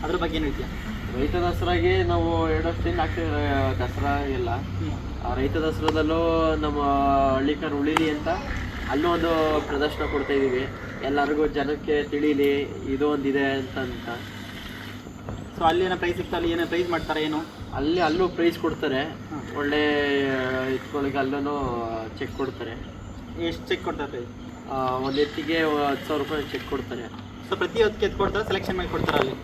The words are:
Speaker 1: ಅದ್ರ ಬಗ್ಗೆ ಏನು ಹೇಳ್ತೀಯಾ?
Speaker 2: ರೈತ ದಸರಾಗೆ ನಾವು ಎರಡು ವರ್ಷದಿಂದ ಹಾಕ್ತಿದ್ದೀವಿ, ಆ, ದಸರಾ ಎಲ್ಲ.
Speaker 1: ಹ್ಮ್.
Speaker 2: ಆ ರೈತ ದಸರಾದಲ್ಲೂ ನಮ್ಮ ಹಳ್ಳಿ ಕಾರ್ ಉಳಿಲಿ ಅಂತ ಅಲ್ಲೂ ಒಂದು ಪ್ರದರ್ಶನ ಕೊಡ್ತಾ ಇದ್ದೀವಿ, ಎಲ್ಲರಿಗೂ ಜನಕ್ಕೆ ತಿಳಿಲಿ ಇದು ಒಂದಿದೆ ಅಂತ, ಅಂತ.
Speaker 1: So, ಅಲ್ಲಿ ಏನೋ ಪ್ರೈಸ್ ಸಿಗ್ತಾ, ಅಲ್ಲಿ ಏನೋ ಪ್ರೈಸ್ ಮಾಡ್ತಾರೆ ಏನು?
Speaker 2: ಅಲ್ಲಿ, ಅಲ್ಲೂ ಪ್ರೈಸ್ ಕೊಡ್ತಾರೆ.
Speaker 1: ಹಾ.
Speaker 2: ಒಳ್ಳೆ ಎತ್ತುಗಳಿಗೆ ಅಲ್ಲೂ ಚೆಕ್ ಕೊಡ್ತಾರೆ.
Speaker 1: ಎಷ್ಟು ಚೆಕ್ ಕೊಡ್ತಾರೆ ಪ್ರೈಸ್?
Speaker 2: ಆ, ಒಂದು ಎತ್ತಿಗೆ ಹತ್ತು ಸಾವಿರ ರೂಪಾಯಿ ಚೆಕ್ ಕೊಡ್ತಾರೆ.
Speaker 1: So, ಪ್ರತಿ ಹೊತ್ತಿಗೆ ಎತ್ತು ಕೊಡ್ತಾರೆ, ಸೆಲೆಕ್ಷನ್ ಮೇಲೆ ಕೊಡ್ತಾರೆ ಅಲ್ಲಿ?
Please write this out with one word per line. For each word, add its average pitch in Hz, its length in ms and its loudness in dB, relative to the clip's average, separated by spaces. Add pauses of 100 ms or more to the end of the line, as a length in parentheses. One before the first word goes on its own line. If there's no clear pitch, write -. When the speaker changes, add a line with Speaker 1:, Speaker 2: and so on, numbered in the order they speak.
Speaker 1:
ಅದ್ರ 175 120 0
ಬಗ್ಗೆ 170 200 0
ಏನು 156 100 0
ಹೇಳ್ತೀಯಾ? 131 220 -2 (540)
Speaker 2:
ರೈತ 151 140 2
ದಸರಾಗೆ 175 680 2
ನಾವು 165 460 2
ಎರಡು 156 180 2
ವರ್ಷದಿಂದ 170 320 0
ಹಾಕ್ತಿದ್ದೀವಿ, 156 480 0
ಆ, 135 260 2
ದಸರಾ 139 520 0
ಎಲ್ಲ. 127 240 0
Speaker 1:
ಹ್ಮ್. - 800 -4
Speaker 2:
ಆ - 20 0
ರೈತ 135 240 2
ದಸರಾದಲ್ಲೂ 160 960 2
ನಮ್ಮ 151 260 0 (540)
ಹಳ್ಳಿ 139 200 2
ಕಾರ್ 151 180 -2
ಉಳಿಲಿ 156 360 2
ಅಂತ 147 180 -2 (600)
ಅಲ್ಲೂ 151 200 2
ಒಂದು 160 580 2
ಪ್ರದರ್ಶನ 143 440 -2
ಕೊಡ್ತಾ 143 220 0
ಇದ್ದೀವಿ, 135 340 2 (360)
ಎಲ್ಲರಿಗೂ 147 440 2
ಜನಕ್ಕೆ 143 560 0
ತಿಳಿಲಿ 143 580 2 (320)
ಇದು 143 160 2
ಒಂದಿದೆ 139 420 2
ಅಂತ, 131 260 -4
ಅಂತ. 120 420 -6 (1400)
Speaker 1:
So, 170 60 2
ಅಲ್ಲಿ 175 200 4
ಏನೋ 185 100 0
ಪ್ರೈಸ್ 175 220 0
ಸಿಗ್ತಾ, 175 200 -4
ಅಲ್ಲಿ 170 140 0
ಏನೋ 170 140 0
ಪ್ರೈಸ್ 175 240 0
ಮಾಡ್ತಾರೆ 156 340 0
ಏನು? 156 220 -2 (300)
Speaker 2:
ಅಲ್ಲಿ, 151 240 2
ಅಲ್ಲೂ 175 280 2
ಪ್ರೈಸ್ 170 320 2
ಕೊಡ್ತಾರೆ. 147 440 0
Speaker 1:
ಹಾ. 151 440 -8 (100)
Speaker 2:
ಒಳ್ಳೆ 147 240 2 (920)
ಎತ್ತುಗಳಿಗೆ 139 420 -2
ಅಲ್ಲೂ 135 680 0 (320)
ಚೆಕ್ - 180 -6
ಕೊಡ್ತಾರೆ. 127 340 -4 (760)
Speaker 1:
ಎಷ್ಟು - 220 -6
ಚೆಕ್ 185 140 -2
ಕೊಡ್ತಾರೆ 147 260 -4
ಪ್ರೈಸ್? 120 200 -8 (420)
Speaker 2:
ಆ, 131 260 0
ಒಂದು 135 240 0
ಎತ್ತಿಗೆ 151 360 0
ಹತ್ತು 147 500 2
ಸಾವಿರ 147 160 0
ರೂಪಾಯಿ 147 200 -2
ಚೆಕ್ - 260 -6
ಕೊಡ್ತಾರೆ. 120 580 -6 (220)
Speaker 1:
So, 196 80 0
ಪ್ರತಿ 196 260 4
ಹೊತ್ತಿಗೆ 214 220 2
ಎತ್ತು - 120 0
ಕೊಡ್ತಾರೆ, 196 300 2
ಸೆಲೆಕ್ಷನ್ 190 300 0
ಮೇಲೆ 175 120 -2
ಕೊಡ್ತಾರೆ 160 280 2
ಅಲ್ಲಿ? 135 160 2 (100)